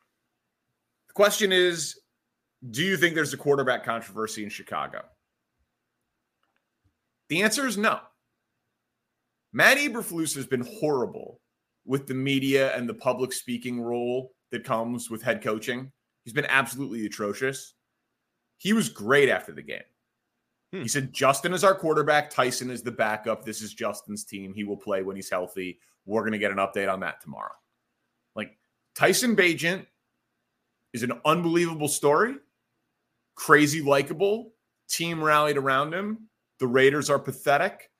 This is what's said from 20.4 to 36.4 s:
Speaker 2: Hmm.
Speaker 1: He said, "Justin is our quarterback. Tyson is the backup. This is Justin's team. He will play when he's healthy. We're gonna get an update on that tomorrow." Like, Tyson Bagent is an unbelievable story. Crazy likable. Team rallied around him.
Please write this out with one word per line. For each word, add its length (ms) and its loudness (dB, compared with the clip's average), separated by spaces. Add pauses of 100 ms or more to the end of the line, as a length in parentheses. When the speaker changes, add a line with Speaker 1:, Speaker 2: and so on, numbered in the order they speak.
Speaker 2:
Hmm. 100 -8
Speaker 1:
He 60 -6
said, 240 -4
"Justin 420 2
is 100 0
our 100 8
quarterback. 560 2
Tyson 400 0
is 120 -10
the 80 -6
backup. 540 -2
This 180 -10
is 100 -12
Justin's 520 -8
team. 300 -14
He 100 -8
will 120 -6
play 260 -4
when 140 -6
he's 140 -12
healthy. 480 -6 (260)
We're 200 -2
gonna 140 -2
get 120 0
an 80 -4
update 340 0
on 80 -4
that 220 -8
tomorrow." 300 -14 (840)
Like, 240 -10 (360)
Tyson 400 4
Bagent 520 2 (1080)
is 100 -6
an 100 -2 (120)
unbelievable 640 2
story. 480 2 (1000)
Crazy 480 6
likable. 720 0 (360)
Team 340 -4
rallied 340 4
around 380 0
him. 340 -6 (300)